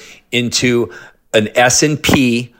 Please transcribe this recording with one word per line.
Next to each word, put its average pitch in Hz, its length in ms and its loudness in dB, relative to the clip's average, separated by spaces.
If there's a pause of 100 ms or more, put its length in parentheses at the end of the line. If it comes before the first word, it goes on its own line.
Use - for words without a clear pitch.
(320)
into 120 640 -2 (400)
an 107 220 2
S 127 280 2
and 151 180 -2
P 123 580 0